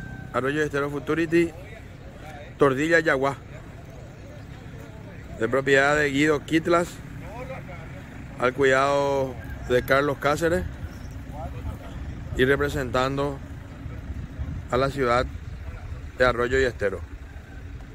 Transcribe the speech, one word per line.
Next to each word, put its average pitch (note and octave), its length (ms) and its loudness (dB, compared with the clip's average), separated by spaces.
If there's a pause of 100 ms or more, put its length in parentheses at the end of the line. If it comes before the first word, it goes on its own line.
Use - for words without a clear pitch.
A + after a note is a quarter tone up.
(340)
Arroyo C#3 300 2
Estero C#3+ 260 0
Futurity, D#3+ 600 2 (1040)
Tordilla D3+ 440 6
Yaguá, C#3 340 4 (2000)
de A2+ 100 0
propiedad C#3 480 6
de D3 120 4
Guido C#3+ 360 4
Quitlas, E3+ 420 4 (1500)
al B2+ 140 4
cuidado C#3 840 4 (320)
de B2 160 4
Carlos C#3 360 4
Cáceres D#3+ 440 2 (1700)
y B2+ 80 6
representando C#3 920 2 (1300)
a A#2+ 60 4
la C3+ 120 2
ciudad B2+ 360 4 (920)
de B2+ 80 6
Arroyo B2 340 4
y C3 40 6
Estero. G2+ 380 0 (920)